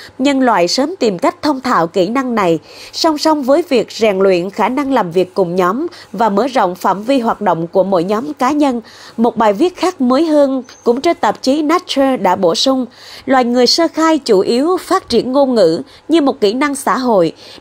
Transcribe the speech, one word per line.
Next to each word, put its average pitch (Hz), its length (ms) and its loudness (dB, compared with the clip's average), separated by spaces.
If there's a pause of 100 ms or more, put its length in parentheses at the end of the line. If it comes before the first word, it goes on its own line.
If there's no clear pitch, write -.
(180)
Nhân 269 220 0
loại 208 280 2
sớm 302 280 -4
tìm 208 220 -2
cách 349 240 -2
thông 285 180 -2
thạo 208 260 0
kỹ 175 220 0
năng 254 260 -4
này, 175 240 0 (340)
song 311 260 -2
song 302 240 0
với 277 260 2
việc 233 240 0
rèn 208 260 0
luyện 190 320 2
khả 196 180 -2
năng 269 240 -4
làm 214 180 0
việc 180 240 -2
cùng 180 220 -2
nhóm 190 300 0 (260)
và 220 160 0
mở 202 180 0
rộng 226 280 -2
phạm 190 280 -2
vi 262 180 0
hoạt 220 200 -2
động 170 260 -2
của 185 180 0
mỗi 185 200 0
nhóm 220 300 -4
cá 254 160 -2
nhân. 285 300 0 (360)
Một 233 200 0
bài 220 160 2
viết 311 240 -2
khác 359 240 -4
mới 262 260 2
hơn 285 360 2 (220)
cũng 240 160 0
trên 339 200 0
tạp 208 220 -2
chí 285 200 0
Nature 277 540 0
đã 185 200 0
bổ 180 180 2
sung, 262 320 -2 (400)
loài 262 180 2
người 247 220 2
sơ 330 280 0
khai 320 240 2
chủ 196 220 2
yếu 277 360 0
phát - 320 -2
triển 240 240 0
ngôn 262 220 2
ngữ 175 280 2 (260)
như 320 120 2
một 269 200 -2
kỹ 202 120 2
năng 277 220 -2
xã 220 240 -4
hội 254 100 -4 (520)